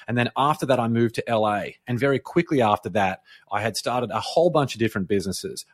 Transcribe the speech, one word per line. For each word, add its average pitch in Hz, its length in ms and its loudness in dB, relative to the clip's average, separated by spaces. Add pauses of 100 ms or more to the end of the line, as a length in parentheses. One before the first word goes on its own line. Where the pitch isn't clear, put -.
And 117 100 -4
then 120 200 0
after 143 300 2
that, 127 120 4
I 117 80 0
moved 117 300 2
to - 120 -6
L 110 200 2
A. 101 280 -2 (100)
And 120 120 -2
very 135 220 2
quickly 165 420 0
after 104 280 2
that, 95 320 0 (280)
I 104 100 -4
had 110 160 -2
started 120 340 -4
a 110 100 -4
whole 170 300 2
bunch 147 240 0
of 107 40 -8
different 107 300 -2
businesses. 95 640 -4